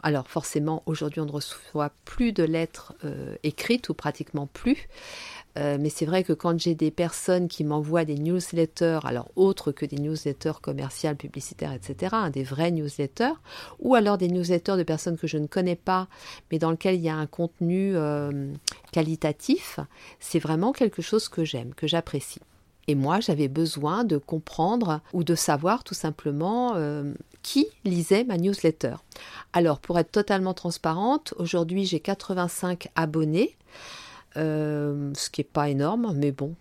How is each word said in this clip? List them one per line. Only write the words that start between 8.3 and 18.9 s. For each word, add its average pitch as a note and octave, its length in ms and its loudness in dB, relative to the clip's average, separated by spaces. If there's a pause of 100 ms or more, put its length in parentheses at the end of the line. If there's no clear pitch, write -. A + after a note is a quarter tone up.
alors B2 320 -4
autres F#3+ 360 4
que C#3+ 140 -4
des C#3+ 120 -6
newsletters D3+ 640 -2
commerciales, C#3 540 -4
publicitaires, C#3+ 580 -8
et B2+ 80 -8
cetera, F3+ 360 -4
hein, G3+ 120 0
des C3+ 140 -2
vraies C#3 280 0
newsletters, D3+ 600 -2 (460)
ou B3 160 4
alors G#3 220 6
des F3+ 100 2
newsletters F3+ 500 2
de F3+ 60 2
personnes D#3+ 340 0
que E3 100 -4
je D#3 100 -2
ne D3+ 100 0
connais F3+ 280 0
pas, F#3 320 0 (440)
mais D#3+ 80 0
dans E3 120 2
lesquelles F#3 240 2
il F3+ 60 0
y E3 80 0
a D#3 60 0
un D#3 120 -2
contenu, F3 680 0
euh, D3 560 -2 (400)